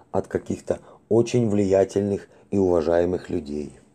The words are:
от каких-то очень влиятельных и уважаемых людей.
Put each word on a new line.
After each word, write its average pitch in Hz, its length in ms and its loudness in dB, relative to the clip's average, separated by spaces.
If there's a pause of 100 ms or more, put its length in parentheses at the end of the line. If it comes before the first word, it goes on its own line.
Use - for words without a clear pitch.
(120)
от 95 160 -4
каких-то - 500 -6 (320)
очень 117 400 2
влиятельных 98 800 0 (240)
и 101 80 0
уважаемых 87 720 2
людей. 73 480 -8 (160)